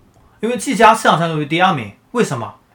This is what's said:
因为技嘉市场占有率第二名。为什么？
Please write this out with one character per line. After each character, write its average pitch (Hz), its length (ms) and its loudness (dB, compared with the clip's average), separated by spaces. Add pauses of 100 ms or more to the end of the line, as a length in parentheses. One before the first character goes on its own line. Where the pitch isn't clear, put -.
(400)
因 214 80 -4
为 247 80 -2
技 254 180 -6
嘉 220 200 6
市 220 120 -4
场 185 120 2
占 170 100 -2
有 160 80 -4
率 151 80 -4
第 160 160 -2
二 185 140 2
名。 107 180 -8 (200)
为 240 120 0
什 127 140 -4
么？ 107 160 -10 (200)